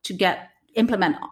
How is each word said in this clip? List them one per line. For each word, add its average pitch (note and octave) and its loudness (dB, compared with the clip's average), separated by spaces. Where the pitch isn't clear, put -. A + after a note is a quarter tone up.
to G3 -8
get, F#3 0
implement A3+ 2